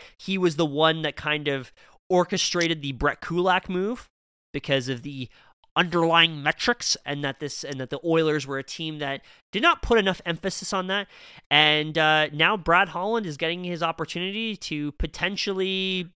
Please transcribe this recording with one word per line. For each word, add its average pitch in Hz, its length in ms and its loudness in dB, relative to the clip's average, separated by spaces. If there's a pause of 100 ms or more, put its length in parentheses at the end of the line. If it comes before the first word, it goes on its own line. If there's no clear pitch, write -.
(180)
he 190 200 -4
was 175 180 2
the 165 100 4
one 156 360 2
that 147 120 -4
kind 151 320 -2
of 139 260 -4 (360)
orchestrated 170 760 2
the 139 100 -4
Brett 135 280 0
Kulak 180 480 0
move 196 400 -4 (440)
because 135 360 0
of 127 140 -6
the 135 260 -10 (500)
underlying 165 640 4
metrics, - 640 0
and 143 180 -4
that 139 160 -4
this, - 240 -8
and 139 160 -8
that 131 120 -8
the 143 120 -4
Oilers 156 440 2
were 135 100 -6
a 135 60 -4
team 156 380 -8
that 139 200 -6 (320)
did - 100 0
not 330 200 2
put 233 160 4
enough 190 260 0
emphasis 180 480 -4
on 190 140 -2
that. 196 200 -4 (440)
And, 151 480 4
uh, 156 340 4
now 165 240 2
Brad 175 320 4
Holland 208 380 -4
is 151 100 -6
getting 170 260 -4
his 175 200 -4
opportunity 185 760 -4
to 147 360 -6
potentially 190 1200 -2